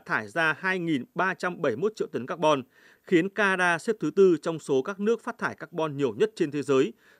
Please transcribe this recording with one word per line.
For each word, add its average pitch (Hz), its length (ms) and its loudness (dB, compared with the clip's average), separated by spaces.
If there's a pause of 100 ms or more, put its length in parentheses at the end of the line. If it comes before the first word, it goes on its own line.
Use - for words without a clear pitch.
thải 117 220 -4
ra 156 300 0
hai 190 200 -2
nghìn 165 260 -2 (100)
ba 180 200 -2
trăm 180 280 -6
bảy 143 100 2
mươi 120 100 -6
mốt 214 140 0
triệu - 160 -6
tấn 127 140 -6
carbon, 156 360 2 (400)
khiến 185 260 2
Canada 185 500 0
xếp 226 220 -2
thứ 170 100 -2
tư 185 320 6
trong 165 160 -4
số 135 240 0
các 196 180 -8
nước 226 240 0
phát 233 140 -10
thải 139 160 -4
carbon 160 420 -6
nhiều 135 220 0
nhất 214 180 2
trên 160 140 -2
thế 143 120 -4
giới, 143 300 2 (280)